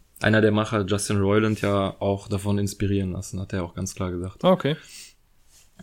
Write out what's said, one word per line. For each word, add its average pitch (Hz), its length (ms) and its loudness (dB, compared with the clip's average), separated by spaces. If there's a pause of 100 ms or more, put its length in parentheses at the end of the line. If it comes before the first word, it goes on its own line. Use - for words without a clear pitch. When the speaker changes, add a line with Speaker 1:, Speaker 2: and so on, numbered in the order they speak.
(200)
Speaker 1:
einer 107 220 4
der 107 100 6
Macher, 107 340 0
Justin 101 300 -2
Roiland, 104 460 2
ja 101 380 0
auch 98 280 -2
davon 101 300 -2
inspirieren 98 540 0
lassen, 92 280 -8
hat 98 140 -10
er 90 100 -2
auch 85 100 -12
ganz 92 200 -6
klar 92 160 -4
gesagt. 90 340 -8
Speaker 2:
Okay. 175 320 4 (1080)